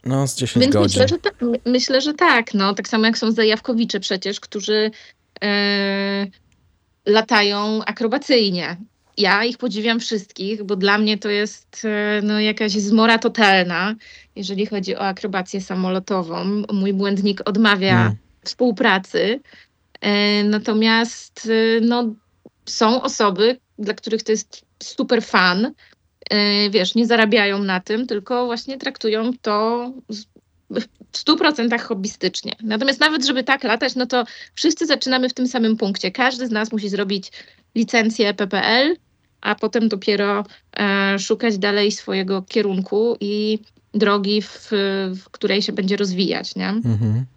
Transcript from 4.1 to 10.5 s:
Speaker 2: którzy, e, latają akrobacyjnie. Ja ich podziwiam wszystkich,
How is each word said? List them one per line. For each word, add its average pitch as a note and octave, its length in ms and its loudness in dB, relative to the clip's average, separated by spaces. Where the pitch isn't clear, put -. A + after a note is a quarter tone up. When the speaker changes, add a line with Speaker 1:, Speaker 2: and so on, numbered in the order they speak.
Speaker 2:
którzy, G#3+ 520 -2
e, G3+ 840 -2
latają G#3 800 2
akrobacyjnie. G#3+ 920 0
Ja G3+ 280 2
ich A#3+ 120 -4
podziwiam A3+ 420 -2
wszystkich, G#3 640 -6